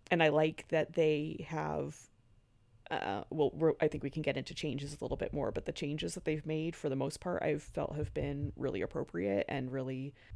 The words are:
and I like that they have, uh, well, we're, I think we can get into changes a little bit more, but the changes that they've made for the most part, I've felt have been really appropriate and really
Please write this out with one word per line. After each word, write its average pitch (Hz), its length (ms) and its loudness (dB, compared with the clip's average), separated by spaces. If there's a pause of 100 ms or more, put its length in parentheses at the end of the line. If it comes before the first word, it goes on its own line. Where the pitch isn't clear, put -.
and 170 140 6
I 156 60 8
like 156 400 4
that 160 240 2
they 156 560 2
have, 151 480 -2 (920)
uh, - 420 -2
well, 151 220 4
we're, 156 280 4
I 156 80 6
think - 140 -2
we 143 60 -4
can 156 120 -4
get 139 160 0
into 131 160 -6
changes 143 460 -4
a - 40 -6
little - 140 -2
bit - 160 -2
more, 127 180 0
but - 140 -4
the 143 80 0
changes 156 400 -4
that - 120 -10
they've 156 200 0
made 156 300 -2
for - 140 -4
the 135 60 0
most 135 240 -2
part, - 240 -2
I've 151 200 0
felt - 340 -4
have 147 160 -2
been 143 420 -2
really 127 260 -2
appropriate - 680 0
and 127 220 -2
really 131 420 -4 (220)